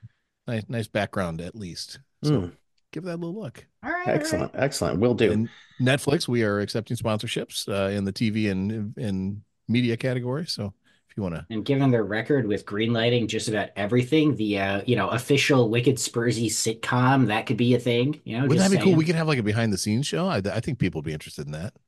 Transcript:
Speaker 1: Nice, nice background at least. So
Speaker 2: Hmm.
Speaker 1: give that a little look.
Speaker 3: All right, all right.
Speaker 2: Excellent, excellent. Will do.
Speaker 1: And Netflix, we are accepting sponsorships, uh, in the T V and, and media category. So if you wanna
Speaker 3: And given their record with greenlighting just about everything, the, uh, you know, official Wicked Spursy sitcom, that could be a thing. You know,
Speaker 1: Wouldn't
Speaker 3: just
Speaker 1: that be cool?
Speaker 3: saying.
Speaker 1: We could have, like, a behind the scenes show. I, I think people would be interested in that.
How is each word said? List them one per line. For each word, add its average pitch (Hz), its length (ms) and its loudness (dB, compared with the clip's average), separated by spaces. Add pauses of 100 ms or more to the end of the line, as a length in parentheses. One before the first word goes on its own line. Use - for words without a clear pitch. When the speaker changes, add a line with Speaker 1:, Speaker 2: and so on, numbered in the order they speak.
(480)
Speaker 1:
Nice, 110 200 -4
nice 117 200 -6
background 95 520 -2
at 87 160 -10
least. 92 460 -12 (220)
So 143 180 2
Speaker 2:
Hmm. 87 80 -6 (420)
Speaker 1:
give 165 140 -10
that 175 100 -8
a 170 60 -8
little 175 200 -10
look. - 240 -14 (180)
Speaker 3:
All 247 60 -8
right, 339 100 -4
all 359 60 -6
right. - 100 0
Speaker 2:
Excellent, - 380 -2
excellent. 90 460 0
Will 120 140 4
do. 104 180 2
Speaker 1:
And 110 180 0 (320)
Netflix, 139 460 2
we 120 160 2
are 101 160 2
accepting 110 360 -4
sponsorships, - 720 -4
uh, 98 220 0
in 101 160 -2
the 98 60 -2
T 113 180 0
V 107 200 0
and, 104 480 -2
and 101 440 -4 (260)
media 117 300 2
category. 127 480 -4
So - 280 -6 (360)
if - 80 -20
you 107 60 -4
wanna 82 260 -6
Speaker 3:
And 107 160 -6
given 139 240 2
their 117 140 4
record 113 440 0
with 101 200 -2
greenlighting 113 600 0
just 107 200 -4
about 104 280 -2
everything, 123 600 2
the, 104 240 0
uh, 98 260 0
you 123 100 2
know, 95 140 0
official 123 640 2
Wicked 123 240 2
Spursy 117 560 -2
sitcom, 127 760 2
that 107 200 -2
could 117 100 0
be 123 160 4
a 117 60 4
thing. 123 460 0
You 110 120 -6
know, 123 60 0
Speaker 1:
Wouldn't 151 160 4
Speaker 3:
just 190 100 6
Speaker 1:
that 196 80 4
be - 60 0
cool? 185 80 8
Speaker 3:
saying. 160 60 6
Speaker 1:
We 160 80 4
could 165 100 2
have, 160 120 0
like, 143 120 2
a 110 40 2
behind 107 300 2
the 92 60 -2
scenes 113 260 0
show. 170 220 -2
I, 160 100 0
I 98 220 -2
think 131 180 -4
people 82 220 0
would 73 60 -6
be 78 80 -4
interested 76 340 -10
in 73 60 -10
that. 80 200 -8 (140)